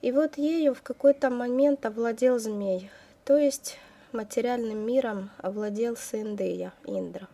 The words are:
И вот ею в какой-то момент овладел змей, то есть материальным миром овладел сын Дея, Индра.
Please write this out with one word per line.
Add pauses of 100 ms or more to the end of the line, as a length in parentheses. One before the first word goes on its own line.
И
вот
ею
в
какой-то
момент
овладел
змей, (340)
то
есть (340)
материальным
миром
овладел
сын
Дея, (120)
Индра.